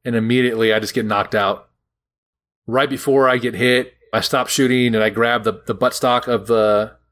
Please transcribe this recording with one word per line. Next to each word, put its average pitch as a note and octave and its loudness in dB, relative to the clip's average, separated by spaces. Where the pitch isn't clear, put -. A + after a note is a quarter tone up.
and A#2+ -4
immediately A2+ 2
I A2 0
just G#2+ -6
get A2+ -2
knocked G#2 -2
out. G2+ -2
Right C3 0
before C3+ 2
I B2+ 2
get A#2+ -4
hit, B2 0
I A2 0
stop B2+ -2
shooting, B2 2
and G#2+ 2
I A2 0
grab A#2 0
the, A2 -4
the - -4
buttstock B2 0
of A2 -2
the G#2+ 0